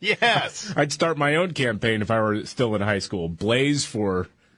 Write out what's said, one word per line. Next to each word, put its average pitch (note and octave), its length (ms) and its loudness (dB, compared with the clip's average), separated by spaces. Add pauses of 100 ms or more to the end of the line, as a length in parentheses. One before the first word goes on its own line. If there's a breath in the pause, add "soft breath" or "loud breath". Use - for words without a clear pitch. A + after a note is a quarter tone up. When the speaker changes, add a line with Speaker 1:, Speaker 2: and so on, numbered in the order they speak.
Speaker 1:
Yes. G3+ 720 0
Speaker 2:
I'd C#3+ 160 2
start E3 260 0
my D3 200 2
own F3+ 160 0
campaign A2+ 480 0
if G#2 100 -2
I A2+ 80 4
were G#2+ 260 0
still A2+ 300 0
in G2 60 0
high G2+ 180 2
school. F2 300 -4
Blaze B2+ 560 0
for F#2+ 420 -2 (300 soft breath)